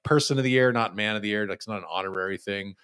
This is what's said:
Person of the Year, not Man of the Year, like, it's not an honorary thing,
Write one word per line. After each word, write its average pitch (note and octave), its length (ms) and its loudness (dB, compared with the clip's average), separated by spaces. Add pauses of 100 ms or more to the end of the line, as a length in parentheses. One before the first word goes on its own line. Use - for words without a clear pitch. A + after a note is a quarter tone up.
Person D3 340 2
of C3+ 80 2
the B2+ 60 2
Year, B2+ 200 6
not A2+ 260 0
Man G#2+ 200 0
of G#2 60 -4
the G#2 60 -2
Year, G#2 180 0
like, F#2 100 -6
it's - 120 -16
not G#2+ 100 -6
an F2+ 120 -10
honorary F#2+ 460 -4
thing, G2 460 -8